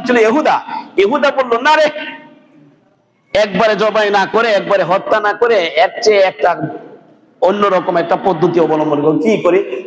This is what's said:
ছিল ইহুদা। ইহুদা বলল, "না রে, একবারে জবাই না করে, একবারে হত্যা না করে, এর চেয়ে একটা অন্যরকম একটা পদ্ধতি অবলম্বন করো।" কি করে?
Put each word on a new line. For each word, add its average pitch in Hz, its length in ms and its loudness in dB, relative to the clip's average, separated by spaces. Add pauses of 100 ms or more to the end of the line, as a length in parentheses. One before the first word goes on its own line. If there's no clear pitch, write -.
ছিল 247 120 2
ইহুদা। 226 440 2 (360)
ইহুদা 277 340 2
বলল, 247 300 -2
"না 302 140 2
রে, 302 140 2 (1400)
একবারে 208 420 0
জবাই 208 340 0
না 196 160 2
করে, 226 260 0
একবারে 190 320 0
হত্যা 196 360 0
না 208 140 -2
করে, 233 260 0
এর 165 420 0
চেয়ে 214 180 4
একটা 180 420 0 (800)
অন্যরকম 185 560 0
একটা 170 260 -2
পদ্ধতি 175 360 0
অবলম্বন 151 420 0
করো।" 156 180 0
কি 220 220 0
করে? - 460 -2